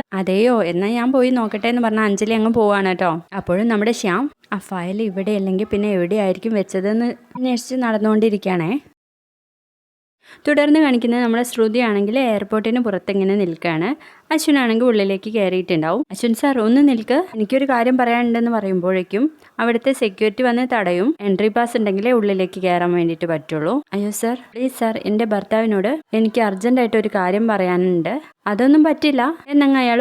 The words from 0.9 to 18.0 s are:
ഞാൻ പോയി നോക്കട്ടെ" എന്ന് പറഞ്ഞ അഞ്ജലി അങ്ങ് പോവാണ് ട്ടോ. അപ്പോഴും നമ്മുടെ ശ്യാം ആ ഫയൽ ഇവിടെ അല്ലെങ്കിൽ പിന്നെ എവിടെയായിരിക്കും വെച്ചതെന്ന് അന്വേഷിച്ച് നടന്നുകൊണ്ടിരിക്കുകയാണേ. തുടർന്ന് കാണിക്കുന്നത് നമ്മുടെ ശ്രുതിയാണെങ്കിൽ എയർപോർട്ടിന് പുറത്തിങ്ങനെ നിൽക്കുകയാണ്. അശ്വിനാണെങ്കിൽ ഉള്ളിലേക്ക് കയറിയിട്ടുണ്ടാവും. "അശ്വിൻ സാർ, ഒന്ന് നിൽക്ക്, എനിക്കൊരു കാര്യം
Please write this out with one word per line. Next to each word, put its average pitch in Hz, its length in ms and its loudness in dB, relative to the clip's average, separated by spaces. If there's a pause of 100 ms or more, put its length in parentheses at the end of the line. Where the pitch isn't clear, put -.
ഞാൻ 240 160 0
പോയി 254 240 2
നോക്കട്ടെ" 220 340 -4
എന്ന് 240 140 0
പറഞ്ഞ 220 220 0
അഞ്ജലി 208 300 0
അങ്ങ് 226 200 2
പോവാണ് 202 400 2
ട്ടോ. 180 120 0 (280)
അപ്പോഴും 185 340 -2
നമ്മുടെ 214 280 0
ശ്യാം 196 220 0 (320)
ആ 196 40 -6 (100)
ഫയൽ 185 300 -6 (100)
ഇവിടെ 196 320 -4
അല്ലെങ്കിൽ 190 320 -2
പിന്നെ 208 240 0
എവിടെയായിരിക്കും 190 600 -2
വെച്ചതെന്ന് 202 500 -2 (280)
അന്വേഷിച്ച് 254 480 -4
നടന്നുകൊണ്ടിരിക്കുകയാണേ. 208 840 0 (1800)
തുടർന്ന് 294 360 4
കാണിക്കുന്നത് 247 400 2
നമ്മുടെ 233 260 2
ശ്രുതിയാണെങ്കിൽ 220 680 0
എയർപോർട്ടിന് 220 680 0
പുറത്തിങ്ങനെ 196 500 0
നിൽക്കുകയാണ്. 170 540 -2 (440)
അശ്വിനാണെങ്കിൽ 254 560 2
ഉള്ളിലേക്ക് 196 460 0
കയറിയിട്ടുണ്ടാവും. 185 640 0 (100)
"അശ്വിൻ 233 280 -2
സാർ, 277 160 2 (100)
ഒന്ന് 240 220 4
നിൽക്ക്, 247 300 0 (180)
എനിക്കൊരു 233 360 0
കാര്യം 247 300 2